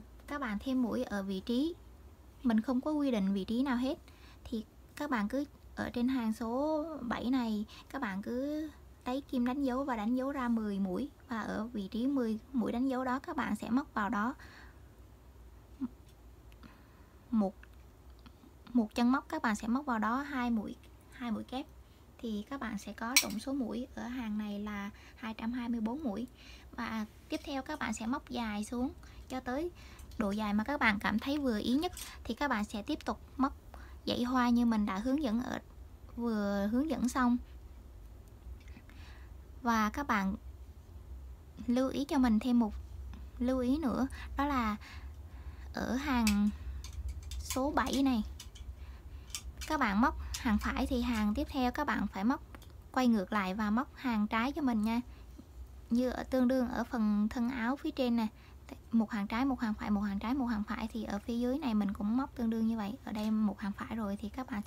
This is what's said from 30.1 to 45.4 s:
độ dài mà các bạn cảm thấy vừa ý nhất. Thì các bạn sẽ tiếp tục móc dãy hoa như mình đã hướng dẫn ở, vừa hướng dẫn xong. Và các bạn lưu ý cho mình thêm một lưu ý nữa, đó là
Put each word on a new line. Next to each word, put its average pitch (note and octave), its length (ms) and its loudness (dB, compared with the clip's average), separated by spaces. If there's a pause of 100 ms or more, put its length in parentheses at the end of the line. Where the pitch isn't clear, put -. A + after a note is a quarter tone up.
độ G#3 140 2
dài G#3 220 0
mà G#3 100 4
các C#4+ 160 0
bạn G#3+ 200 6
cảm G#3 200 2
thấy C#4 180 0
vừa B3+ 220 2
ý - 140 2
nhất. E4 180 4 (320)
Thì A#3 100 -2
các D4 140 0
bạn G#3+ 180 2
sẽ G#3 160 -6
tiếp D4+ 240 -4
tục G#3+ 140 -2 (180)
móc C4 160 2 (520)
dãy A3 180 2
hoa B3 260 4
như A#3+ 160 8
mình A3 200 4
đã F#3+ 120 0
hướng C4 260 2
dẫn A3+ 180 2
ở, - 180 -2 (560)
vừa G#3 560 2
hướng C4+ 180 2
dẫn B3+ 200 2
xong. B3 280 4 (2250)
Và A3 280 4
các C#4+ 180 -4
bạn G3 280 2 (1300)
lưu B3+ 220 4
ý C4+ 160 -2
cho D4+ 120 2
mình A#3+ 220 8
thêm A#3+ 200 6
một G#3+ 140 4 (640)
lưu B3+ 200 2
ý B3+ 180 4
nữa, C4 300 2 (300)
đó C#4 80 2
là A#3+ 300 2 (1000)